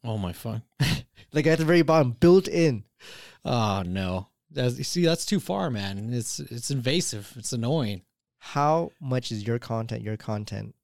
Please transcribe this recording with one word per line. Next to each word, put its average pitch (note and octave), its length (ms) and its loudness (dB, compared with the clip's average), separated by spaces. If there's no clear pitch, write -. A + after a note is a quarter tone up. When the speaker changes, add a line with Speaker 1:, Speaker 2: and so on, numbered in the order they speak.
Speaker 1:
Oh, A2 140 -4
my F#2 160 -4
fuck. A2+ 280 -8
<laughs> C#3 60 2
Speaker 2:
Like, D3+ 140 2
at D#3+ 120 4
the D#3+ 60 2
very E3+ 160 6
bottom, D3+ 300 4
built F3 380 6
in. C#3+ 340 2
Speaker 1:
Oh, G#2+ 400 2
no. F#2 420 -2
That's, B2 260 -2
you C3 60 -6
see, F3 220 0
that's E3 200 0
too G3+ 140 0
far, F#3 300 -4
man. G2+ 440 -4
It's, A#2+ 280 -4
it's A#2 300 -8
invasive. C3 680 -2
It's A2+ 160 -8
annoying. A#2 480 -2
Speaker 2:
How D#3 600 0
much B2+ 320 -4
is G#2+ 160 -4
your A#2+ 100 0
content A2+ 460 -6
your G#2+ 140 -6
content? G#2 680 -8